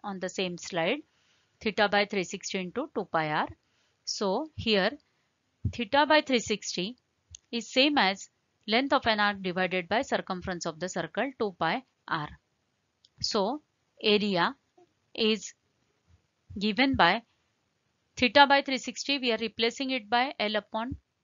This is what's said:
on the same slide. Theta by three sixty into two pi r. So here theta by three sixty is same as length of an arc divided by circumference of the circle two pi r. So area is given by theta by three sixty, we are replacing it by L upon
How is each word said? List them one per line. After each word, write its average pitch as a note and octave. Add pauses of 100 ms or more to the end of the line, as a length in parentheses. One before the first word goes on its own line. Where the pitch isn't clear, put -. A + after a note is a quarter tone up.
on G3
the F#3
same F3+
slide. F#3 (600)
Theta G#3+
by G3+
three G3+
sixty -
into F#3
two G3+
pi D#3
r. F#3 (560)
So A3+
here G#3+ (800)
theta C#4
by D4+
three C4+
sixty G3+ (540)
is A#3
same C#4+
as G3 (380)
length C4
of C4
an A3
arc G3+
divided F3+
by A3
circumference F#3
of D#3+
the F3+
circle F#3+
two G3+
pi F3+ (240)
r. D3+ (920)
So A3+ (420)
area G#3 (600)
is A3 (1040)
given A#3
by F#3+ (960)
theta C4
by C#4
three C4+
sixty, C4+
we B3
are A3
replacing A#3
it A3
by B3
L G#3
upon A3+ (280)